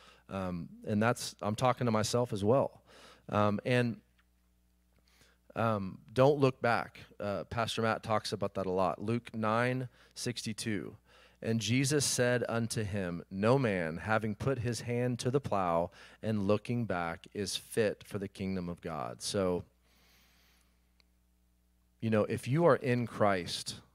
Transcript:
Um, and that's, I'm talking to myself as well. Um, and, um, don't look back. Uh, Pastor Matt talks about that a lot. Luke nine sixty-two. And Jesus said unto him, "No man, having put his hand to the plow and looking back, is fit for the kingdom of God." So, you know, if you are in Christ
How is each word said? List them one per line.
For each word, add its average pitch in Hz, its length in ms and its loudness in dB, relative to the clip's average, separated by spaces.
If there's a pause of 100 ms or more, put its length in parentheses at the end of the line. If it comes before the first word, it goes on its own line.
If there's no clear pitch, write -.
(280)
Um, 90 400 -6 (180)
and 107 160 2
that's, 120 380 0
I'm 107 160 -2
talking 127 300 2
to 120 40 2
myself 110 420 0
as 98 120 -2
well. 120 380 2 (460)
Um, 104 360 2
and, 123 360 0 (1600)
um, 104 420 -2 (140)
don't 135 260 6
look 135 220 2
back. 117 400 0 (180)
Uh, 98 260 -4
Pastor 113 380 -4
Matt 113 200 0
talks 107 300 -2
about 101 220 -4
that 95 120 -2
a 92 40 -2
lot. 92 320 0
Luke 117 320 -4
nine 120 540 0 (260)
sixty-two. 107 800 -6 (440)
And 113 200 0
Jesus 131 440 2
said 123 440 2
unto 113 360 -2
him, 92 460 -4
"No 107 280 4
man, 90 400 0
having 107 360 0
put 135 240 -2
his 117 240 -4
hand 120 380 -2
to 127 100 -2
the 139 100 2
plow 87 500 0 (320)
and 104 240 0
looking 117 380 2
back, 85 480 -4
is 101 240 -4
fit - 480 -2
for - 140 -8
the 98 100 -6
kingdom 95 400 -6
of 85 120 -10
God." 67 420 -8
So, 92 420 0 (2250)
you 113 100 0
know, 107 140 6
if 131 220 -4
you 147 180 2
are 143 120 8
in 123 300 0
Christ 98 680 0 (180)